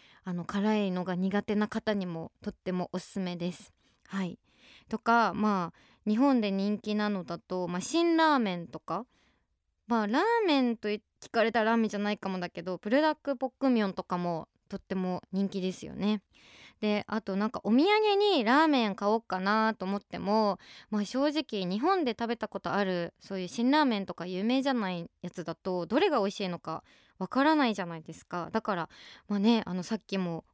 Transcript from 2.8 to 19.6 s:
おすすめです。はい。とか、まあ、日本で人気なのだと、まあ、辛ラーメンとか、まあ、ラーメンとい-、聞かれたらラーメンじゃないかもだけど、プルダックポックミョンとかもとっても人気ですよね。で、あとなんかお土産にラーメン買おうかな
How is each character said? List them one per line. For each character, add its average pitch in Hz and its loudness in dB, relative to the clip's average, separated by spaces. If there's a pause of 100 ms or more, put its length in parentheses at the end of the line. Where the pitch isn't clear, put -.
お 185 -4
す - -10
す - -6
め 180 -4
で 170 -4
す。 - -16 (340)
は 190 -4
い。 175 -8 (500)
と 220 -6
か、 233 4
ま 196 0
あ、 - -12
日 214 2
本 262 4
で 208 0
人 196 0
気 214 -4
な 208 0
の 190 -2
だ 170 -8
と、 180 -4
ま 175 -4
あ、 - -4
辛 330 2
ラ 311 4
ー - 4
メ 196 0
ン 170 -10
と 160 -14
か、 185 -6 (800)
ま 226 0
あ、 208 0
ラ 240 0
ー 453 2
メ 294 4
ン 233 2
と 208 -6
い-、 214 -4 (200)
聞 - -20
か 226 2
れ 220 2
た 226 0
ら 220 2
ラ - 4
ー - 2
メ 220 2
ン - 0
じ 214 -6
ゃ 202 -2
な 208 0
い 202 -4
か - -6
も 185 -4
だ 175 -6
け - -12
ど、 180 -6
プ 208 -6
ル 269 6
ダ 311 4
ッ - 0
ク 277 -6
ポ 262 -4
ッ - -10
ク 269 2
ミ 233 4
ョ 196 2
ン 185 -4
と - -6
か 180 -4
も 175 -4 (200)
と 196 -10
っ - -8
て - -8
も 185 -4 (100)
人 190 0
気 190 -6
で 185 -2
す - -12
よ - -12
ね。 208 -2 (580)
で、 208 0
あ 220 -2
と 196 -6
な 202 0
ん 233 -2
か - -8
お 202 0
土 254 6
産 427 4
に 392 4
ラ 269 4
ー - 4
メ 254 4
ン 196 -2
買 202 -2
お 214 4
う 226 0
か 185 -6
な 214 2